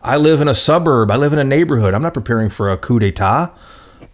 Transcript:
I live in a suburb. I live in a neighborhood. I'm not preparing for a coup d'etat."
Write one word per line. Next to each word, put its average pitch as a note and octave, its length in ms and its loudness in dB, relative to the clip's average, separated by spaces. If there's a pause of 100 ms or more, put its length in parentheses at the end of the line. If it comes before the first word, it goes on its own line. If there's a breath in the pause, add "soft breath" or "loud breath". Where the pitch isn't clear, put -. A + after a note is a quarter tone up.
I B2+ 140 -2
live D3+ 240 4
in D3 80 0
a C3 80 2
suburb. D3 560 2
I A2+ 60 0
live C#3+ 160 0
in D3+ 60 0
a C#3 40 0
neighborhood. C3+ 500 0
I'm A2 80 -2
not E3 120 -4
preparing A2 360 -2
for G2+ 220 -4
a F#2 60 -2
coup A#2+ 220 -2
d'etat." G2+ 480 0 (680 loud breath)